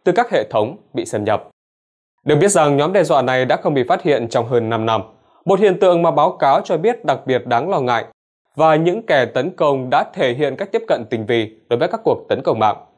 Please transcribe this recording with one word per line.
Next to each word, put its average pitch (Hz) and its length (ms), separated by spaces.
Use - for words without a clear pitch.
từ 175 80
các 240 180
hệ 151 200
thống 117 260
bị - 100
xâm 104 200
nhập. 107 240
Được 147 120
biết 190 140
rằng 151 260
nhóm 151 160
đe 190 120
dọa 151 180
này 131 220
đã 143 120
không 170 180
bị 127 100
phát 185 180
hiện 120 260
trong 117 180
hơn 117 240
năm 113 160
năm, 110 160
một 190 160
hiện 185 200
tượng 175 220
mà 165 80
báo 151 220
cáo 147 280
cho 196 160
biết 226 280
đặc 135 220
biệt 127 200
đáng 123 240
lo 175 100
ngại, 123 240
và 156 200
những 175 300
kẻ 139 180
tấn 127 260
công 135 400
đã 151 140
thể 131 200
hiện 135 220
cách 196 160
tiếp 220 160
cận 120 220
tinh 110 160
vi 113 300
đối 120 100
với 165 100
các 220 160
cuộc 139 140
tấn 123 140
công 131 160
mạng. 107 180